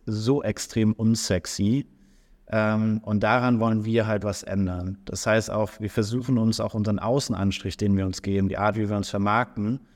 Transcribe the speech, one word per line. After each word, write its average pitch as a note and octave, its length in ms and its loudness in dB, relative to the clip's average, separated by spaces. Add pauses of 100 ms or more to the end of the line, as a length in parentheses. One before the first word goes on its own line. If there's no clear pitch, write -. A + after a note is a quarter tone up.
so A2+ 360 0
extrem A2 520 0
unsexy, A2 920 0 (640)
ähm, G#2+ 560 0
und G#2 180 0
daran A#2+ 380 4
wollen A2 240 2
wir A2+ 220 2
halt G#2 180 0
was G2+ 200 -4
ändern. F#2 600 -2
Das - 220 -8
heißt A2 240 2
auch, G#2+ 280 -2
wir G#2 120 -6
versuchen A#2+ 480 0
uns A2 220 2
auch G#2+ 120 -4
unseren G#2+ 280 0
Außenanstrich, G2 760 0
den G2+ 220 2
wir F#2+ 80 0
uns F#2 160 -6
geben, G2 260 0
die - 80 -4
Art, G#2 200 2
wie G#2+ 120 -2
wir G#2 80 -2
uns G2 140 -4
vermarkten, G#2+ 680 -2 (160)